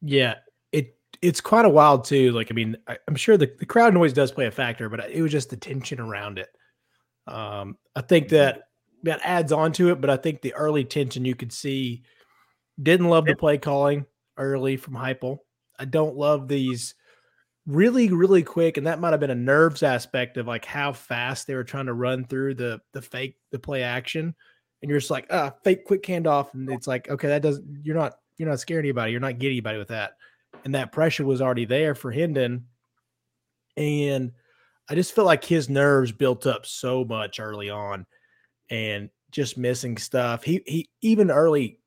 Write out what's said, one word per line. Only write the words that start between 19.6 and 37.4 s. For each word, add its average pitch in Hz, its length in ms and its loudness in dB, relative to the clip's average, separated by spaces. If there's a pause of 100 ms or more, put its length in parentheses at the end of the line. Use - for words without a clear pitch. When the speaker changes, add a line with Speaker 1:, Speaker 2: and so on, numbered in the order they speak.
Speaker 1:
aspect 123 540 -2
of, 117 100 -6
like, 117 180 -8
how 143 280 -6
fast 123 540 -8
they 139 80 -6
were 127 80 -6
trying 135 240 -8
to 123 60 -6
run 127 320 -4
through 135 300 -4
the, 117 260 -8 (100)
the 127 100 -12
fake, 131 360 -12 (140)
the 131 80 -10
play 135 240 -6
action. 127 520 -6 (460)
And 147 80 -10
you're 143 100 0
just 135 120 -6
like, 135 200 -6
"Ah, 147 220 -2 (100)
fake 185 220 0
quick 196 180 0
handoff." 160 500 -2
And 131 160 -10
it's 127 180 -8
like, 127 220 -6
"Okay, 143 200 -4
that 147 120 0
doesn't, 143 420 -4
you're 156 120 -4
not, 156 200 -2 (220)
you're 160 120 -4
not 135 100 -2
scaring 160 260 -4
anybody. 120 280 -2
You're 120 80 -4
not 127 180 -6
getting 135 160 -2
anybody 110 220 -4
with 104 120 -10
that." 107 280 -8 (480)
And 135 100 -4
that 131 160 -6
pressure 156 340 0
was 135 160 0
already 123 240 0
there 139 300 0
for 127 160 -10
Hendon. 127 560 -2 (1120)
And 143 540 -2 (580)
I 147 60 -6
just 175 200 0
feel 220 100 4
like 165 180 4
his 151 260 0
nerves 139 420 4
built 123 340 0
up 120 200 -2
so 127 400 -4
much 110 340 -8
early 104 300 -8